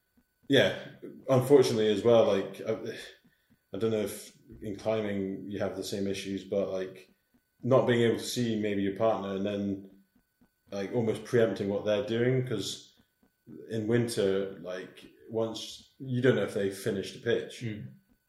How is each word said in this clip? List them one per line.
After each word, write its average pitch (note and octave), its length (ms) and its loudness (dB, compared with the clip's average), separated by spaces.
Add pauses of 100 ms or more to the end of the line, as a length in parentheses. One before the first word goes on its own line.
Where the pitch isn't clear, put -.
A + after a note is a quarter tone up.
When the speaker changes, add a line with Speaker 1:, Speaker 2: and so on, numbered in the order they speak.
(480)
Speaker 1:
yeah, G#2+ 260 6 (560)
unfortunately B2 600 6
as G2 120 0
well, A2+ 240 8
like, G2 400 0
I, A2+ 60 0 (1000)
I F#2+ 60 -8
don't A2+ 120 0
know G#2+ 100 2
if - 300 -8 (300)
in G2+ 160 -8
climbing G2+ 680 -2
you G2 120 -6
have F#2+ 160 -4
the F#2+ 80 -6
same G2 240 -4
issues, G2 380 -6
but, G2 260 -2
like, - 380 -8 (540)
not B2 240 4
being A#2 140 4
able A2 160 4
to - 60 -8
see A#2 360 -2
maybe G2+ 240 -2
your G2 120 -2
partner G2 400 0
and G2 100 -2
then, G2+ 440 -4 (800)
like, G2 240 -6
almost A2 300 0
preempting G#2+ 440 2
what G2+ 160 -2
they're G#2 200 2
doing, B2 400 2
'cause - 480 -8 (760)
in A2 160 -4
winter, G2 760 0
like, F2+ 420 -12 (240)
once, A2 680 -6
you B2+ 220 -4
don't B2 140 6
know G2+ 80 0
if G2 100 -4
they G2+ 160 -2
finished G2 440 -6
the - 80 -16
pitch. - 440 -2
Speaker 2:
Mm. A2 200 -8 (440)